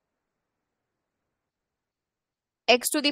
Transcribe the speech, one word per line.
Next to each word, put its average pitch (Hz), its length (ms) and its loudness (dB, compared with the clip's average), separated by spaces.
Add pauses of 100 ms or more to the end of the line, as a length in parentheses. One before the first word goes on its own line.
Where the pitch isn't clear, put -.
(2750)
X 240 260 2
to 302 60 -2
the 285 120 -2